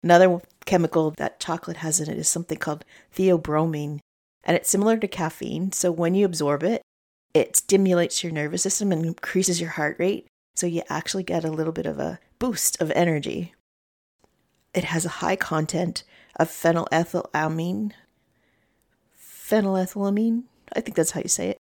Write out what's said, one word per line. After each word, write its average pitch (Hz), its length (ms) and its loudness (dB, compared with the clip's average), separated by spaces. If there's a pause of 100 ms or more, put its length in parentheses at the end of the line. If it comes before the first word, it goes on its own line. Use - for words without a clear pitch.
Another 175 380 8 (240)
chemical 165 480 2
that - 280 -6
chocolate 165 380 -8
has 156 200 -2
in 151 120 -4
it 135 80 -6
is 156 100 -2
something 170 300 -4
called 151 260 -6 (300)
theobromine, 156 840 0 (440)
and 170 120 2
it's - 140 -2
similar 214 280 4
to 214 100 -2
caffeine. 165 640 -4
So - 180 0
when 170 240 2
you 202 100 4
absorb 147 380 0
it, 214 200 0 (500)
it - 240 4
stimulates 185 640 2
your 170 100 -6
nervous 151 300 -2
system 196 300 0
and 165 120 0
increases 170 560 -2
your 165 100 -6
heart 151 280 -2
rate. 185 280 0 (280)
So 180 140 -2
you 165 200 -2
actually 180 360 -6
get 170 200 -2
a 160 60 -2
little 156 220 -2
bit 165 140 -6
of 147 120 -4
a 160 220 -6 (180)
boost - 420 -2
of 160 120 -2
energy. 170 600 -2 (1160)
It 180 120 -2
has 165 200 -2
a - 160 -6
high 180 160 0
content 160 680 -2 (320)
of 160 120 2
phenylethylamine. 165 1400 0 (1300)
Phenylethylamine, 202 1200 0 (340)
I 220 40 -2
think 226 160 -6
that's 160 140 2
how - 120 -6
you - 60 -6
say - 220 -2
it. - 100 -6